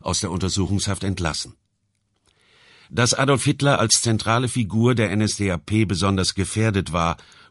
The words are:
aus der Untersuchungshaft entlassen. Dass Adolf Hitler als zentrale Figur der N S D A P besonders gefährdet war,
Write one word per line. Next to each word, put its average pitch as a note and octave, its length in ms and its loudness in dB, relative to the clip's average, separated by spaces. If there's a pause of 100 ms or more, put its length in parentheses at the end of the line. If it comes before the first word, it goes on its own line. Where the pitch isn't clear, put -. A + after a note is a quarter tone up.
aus - 200 -4
der F2 100 -6
Untersuchungshaft F#2 720 -2
entlassen. F2+ 500 -4 (1400)
Dass A2 240 0
Adolf C3+ 300 2
Hitler C#3 340 2
als G#2+ 240 2
zentrale A#2 460 0
Figur A#2 480 2
der G#2+ 160 0
N G#2 100 2
S G#2+ 140 0
D G2+ 160 0
A E2+ 60 0
P G#2+ 280 0
besonders F#2+ 480 0
gefährdet G2+ 580 0
war, E2+ 260 0 (340)